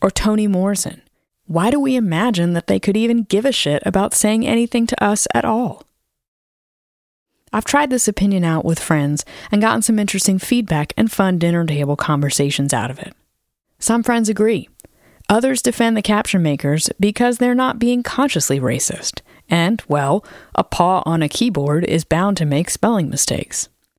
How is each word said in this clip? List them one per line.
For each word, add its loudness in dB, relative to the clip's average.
or 2
Toni 0
Morrison? -2
Why 0
do 2
we 0
imagine 0
that -4
they 0
could 0
even 2
give 0
a 4
shit -2
about 0
saying 0
anything 0
to -2
us 0
at 0
all? -2
I've -2
tried 0
this 0
opinion 0
out 0
with 0
friends 0
and 2
gotten 2
some 2
interesting 0
feedback 0
and 2
fun 2
dinner 2
table 0
conversations 0
out -2
of -12
it. -14
Some 0
friends 0
agree. 0
Others 2
defend 0
the -2
caption 0
makers 0
because 2
they're 2
not 0
being 2
consciously 0
racist. -4
And, 0
well, 0
a 0
paw 0
on 0
a -2
keyboard 0
is 0
bound 0
to -2
make 0
spelling 0
mistakes. -4